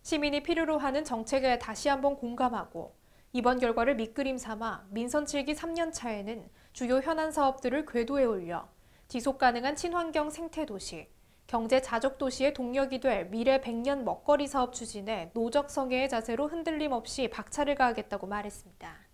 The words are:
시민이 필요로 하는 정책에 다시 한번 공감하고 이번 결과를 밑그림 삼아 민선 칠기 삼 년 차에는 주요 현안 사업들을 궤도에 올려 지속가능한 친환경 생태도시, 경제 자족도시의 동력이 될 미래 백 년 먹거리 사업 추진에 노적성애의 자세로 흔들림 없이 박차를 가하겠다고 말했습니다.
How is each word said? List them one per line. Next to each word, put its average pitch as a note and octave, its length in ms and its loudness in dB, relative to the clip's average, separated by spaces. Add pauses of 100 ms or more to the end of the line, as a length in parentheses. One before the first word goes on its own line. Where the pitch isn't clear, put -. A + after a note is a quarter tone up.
시민이 D4 420 0
필요로 D#4+ 360 2
하는 C#4 240 0
정책에 B3 560 0
다시 A3 300 -4
한번 C#4 260 2
공감하고 A#3 800 -4 (380)
이번 B3 260 4
결과를 A#3 360 4
밑그림 C4 420 -2
삼아 A3 520 -6
민선 A#3+ 360 -2
칠기 C#4+ 280 -2
삼 E4 200 -4
년 E4 180 -2
차에는 A3 580 -8 (240)
주요 B3+ 280 2
현안 D#4 300 0
사업들을 C#4 540 0
궤도에 B3+ 400 2
올려 F3 440 -2 (380)
지속가능한 B3+ 680 2
친환경 D#4+ 540 0
생태도시, D4+ 760 -8 (400)
경제 A#3 340 4
자족도시의 C4 720 0
동력이 C4 460 0
될 G#3 260 2
미래 A3+ 340 4
백 A#3+ 140 -4
년 B3+ 320 -2
먹거리 C#4+ 400 2
사업 C4 260 0
추진에 G3+ 600 -8
노적성애의 C4 760 0
자세로 A#3+ 380 0
흔들림 D#4 440 -2
없이 A#3+ 360 -2
박차를 C#4 460 -2
가하겠다고 G3+ 540 0
말했습니다. G3+ 880 -12